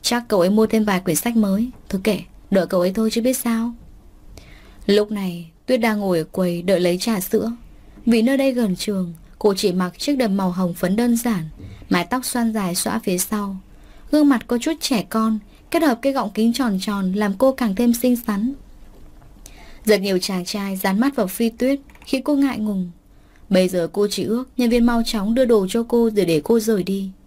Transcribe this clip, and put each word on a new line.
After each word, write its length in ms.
"Chắc 260
cậu 120
ấy 100
mua 180
thêm 160
vài 160
quyển 160
sách 220
mới. 320
Thôi 140
kệ, 160
đợi 160
cậu 140
ấy 120
thôi 180
chứ 100
biết 160
sao." 360
Lúc 260
này, 380
Tuyết 160
đang 180
ngồi 180
ở 60
quầy 380
đợi 180
lấy 180
trà 220
sữa. 320
Vì 160
nơi 160
đây 160
gần 220
trường, 380
cô 180
chỉ 140
mặc 280
chiếc 160
đầm 220
màu 140
hồng 220
phấn 220
đơn 220
giản, 320
mái 160
tóc 200
xoăn 280
dài 220
xõa 280
phía 140
sau. 400
Gương 180
mặt 180
có 140
chút 180
trẻ 300
con, 300
kết 120
hợp 180
cái 120
gọng 200
kính 200
tròn 280
tròn 320
làm 240
cô 140
càng 240
thêm 180
xinh 220
xắn. 380
Rất 160
nhiều 180
chàng 260
trai 300
dán 240
mắt 160
vào 120
Phi 220
Tuyết 300
khi 160
cô 140
ngại 240
ngùng. 320
Bây 180
giờ 260
cô 140
chỉ 160
ước 340
nhân 120
viên 160
mau 200
chóng 280
đưa 120
đồ 240
cho 140
cô 260
rồi 160
để 180
cô 160
rời 240
đi. 260